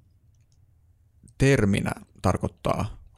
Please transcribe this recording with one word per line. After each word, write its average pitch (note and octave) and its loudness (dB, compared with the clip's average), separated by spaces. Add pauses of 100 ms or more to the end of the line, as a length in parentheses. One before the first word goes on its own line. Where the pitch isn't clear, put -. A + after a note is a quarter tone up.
(1400)
terminä B2 2 (320)
tarkoittaa - -2 (200)